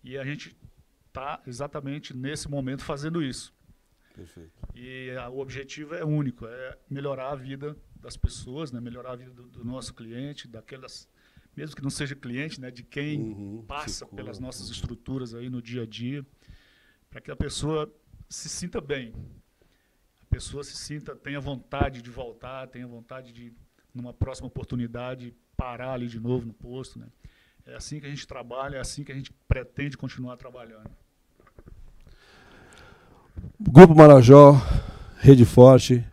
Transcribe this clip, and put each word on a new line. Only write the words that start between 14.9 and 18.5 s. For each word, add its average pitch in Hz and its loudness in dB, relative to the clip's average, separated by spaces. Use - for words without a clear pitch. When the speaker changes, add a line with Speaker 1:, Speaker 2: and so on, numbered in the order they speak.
Speaker 1:
aí 120 -18
no 123 -12
dia 120 -14
a 113 -12
dia, 120 -14
pra - -20
que - -20
a 139 -16
pessoa 151 -8
se - -16
sinta 180 -12